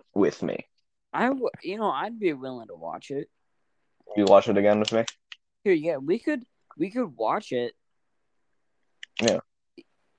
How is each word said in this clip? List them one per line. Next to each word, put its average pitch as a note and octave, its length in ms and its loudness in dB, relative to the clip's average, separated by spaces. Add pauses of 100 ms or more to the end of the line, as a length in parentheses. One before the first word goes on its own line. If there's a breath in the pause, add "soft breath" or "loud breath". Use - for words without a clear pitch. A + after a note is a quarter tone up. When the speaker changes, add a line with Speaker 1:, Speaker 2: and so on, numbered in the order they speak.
(140)
Speaker 1:
with F#2 300 0
me? A#1+ 240 -6 (460)
Speaker 2:
I A3 160 0
w-, C4 200 -2 (140)
you F#3 140 -8
know, A3 120 -2
I'd F#3+ 300 -6
be F#3 140 0
willing B2+ 340 -12
to F#2 80 -16
watch E2 340 -12
it. C#3+ 180 -8 (880)
Speaker 1:
You G#2 100 2
watch G2 240 8
it G2+ 80 2
again G#2 240 4
with G#2 100 -2
me? A2+ 140 2 (580)
Speaker 2:
Here, G3 100 4
yeah, D#3+ 240 -2
we D#3 220 -2
could, C#4+ 240 -4 (340)
we F3 140 -4
could G#3 240 -4
watch B2+ 380 -2
it. A#2+ 200 -2 (1500)
Speaker 1:
Yeah. G#2+ 160 4 (800)